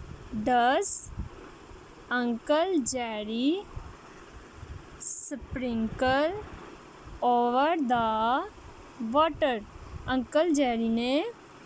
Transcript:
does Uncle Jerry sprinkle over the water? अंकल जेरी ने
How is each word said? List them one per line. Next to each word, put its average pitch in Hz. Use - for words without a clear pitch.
does 254
Uncle 247
Jerry 233
sprinkle 254
over 240
the 240
water? 294
अंकल 277
जेरी 240
ने 247